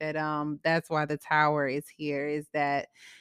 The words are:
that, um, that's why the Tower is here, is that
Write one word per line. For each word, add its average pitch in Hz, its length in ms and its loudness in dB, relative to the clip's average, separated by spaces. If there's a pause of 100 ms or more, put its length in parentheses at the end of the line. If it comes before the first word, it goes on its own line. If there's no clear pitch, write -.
that, 156 160 -4
um, 151 460 -2
that's 165 260 2
why 151 160 0
the 147 140 -2
Tower 151 500 2
is 143 200 -4
here, 147 400 -4
is 147 240 -4
that 143 360 0 (320)